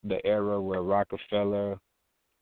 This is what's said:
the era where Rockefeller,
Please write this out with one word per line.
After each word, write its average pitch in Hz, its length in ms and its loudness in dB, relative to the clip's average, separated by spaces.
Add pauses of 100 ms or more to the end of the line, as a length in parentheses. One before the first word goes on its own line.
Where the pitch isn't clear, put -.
the 98 220 -2
era 104 360 2
where 95 200 -2
Rockefeller, 101 1000 0 (640)